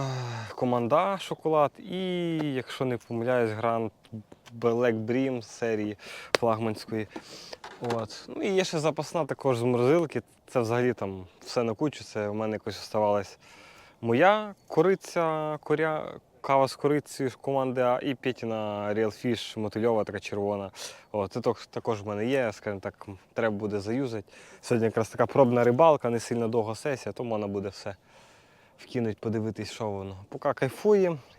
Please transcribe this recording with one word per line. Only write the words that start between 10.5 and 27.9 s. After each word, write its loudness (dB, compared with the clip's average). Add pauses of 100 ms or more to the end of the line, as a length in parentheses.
взагалі 2
там -6 (200)
все -2
на 0
кучу, -2
це -4
в -4
мене -2
якось -6
оставалась 2 (640)
моя 4 (120)
кориця, 0
коря-, -2 (280)
кава 6
з -8
корицею 0 (100)
команди 0
А 4
і -2
Петіна -2
Real 0
Fish -2
мотильова, 2
така -6
червона. -4 (400)
От, -2
це -4
ток-, -2
також -4
в -10
мене -2
є, 0
скажімо -6
так, -12 (260)
треба 0
буде -2
заюзати. -4 (280)
Сьогодні 2
якраз 0
така 2
пробна 6
рибалка, 6
не 0
сильно -2
довга 0
сесія, -4
тому -6
можна -2
буде -4
все -12 (840)